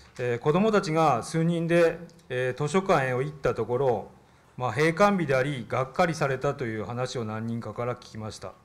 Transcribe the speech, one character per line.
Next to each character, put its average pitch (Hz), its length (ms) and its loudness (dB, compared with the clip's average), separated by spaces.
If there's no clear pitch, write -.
え 123 180 -2
ー、 - 20 -2
子 151 140 2
ど 180 80 6
も 220 100 4
た 208 100 6
ち 156 120 -2
が 147 320 4
数 165 180 -2
人 170 240 0
で、 165 320 4
え 127 280 -2
ー、 147 60 -4
図 147 80 -2
書 190 120 2
館 165 240 2
へ 131 40 -2
行 127 180 -2
っ - 40 -12
た 135 220 -2
と 113 120 -4
こ 123 120 -2
ろ、 120 320 0
ま 127 120 -4
あ、 113 40 -4
閉 147 200 2
館 202 260 4
日 165 80 -2
で 135 80 2
あ 127 80 4
り、 131 260 -4
が 131 140 -2
っ 131 100 -6
か 185 140 2
り 165 80 0
さ 151 140 -2
れ 131 100 -2
た 143 160 -2
と 123 120 -6
い 110 120 -6
う 104 60 -4
話 123 320 -6
を 117 80 -4
何 110 220 -6
人 117 140 -6
か 110 120 -10
か 120 140 -6
ら 123 100 -4
聞 - 160 -20
き 113 60 -16
ま 110 120 -10
し - 80 -14
た。 95 140 -12